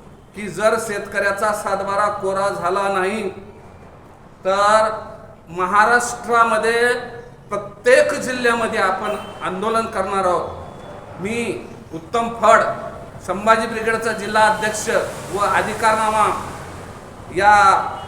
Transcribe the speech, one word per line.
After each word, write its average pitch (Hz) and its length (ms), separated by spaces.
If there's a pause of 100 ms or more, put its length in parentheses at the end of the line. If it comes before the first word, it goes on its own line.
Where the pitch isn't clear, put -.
(360)
की 202 120
जर 214 320
शेतकऱ्याचा 202 720
सातबारा 196 560
कोरा 196 400
झाला 190 500
नाही 196 300 (1160)
तर 208 460 (580)
महाराष्ट्रामध्ये 226 1500 (540)
प्रत्येक 262 640
जिल्ह्यामध्ये 233 680
आपण 196 360 (260)
आंदोलन 214 440
करणार 190 380
आहोत. 175 380 (580)
मी 208 460 (280)
उत्तम 226 340
फड, - 320 (680)
संभाजी 220 400
ब्रिगेडचा 226 460
जिल्हा 208 300
अध्यक्ष 214 460 (460)
व 196 40
अधिकारनामा 214 1000 (960)
या 196 520 (220)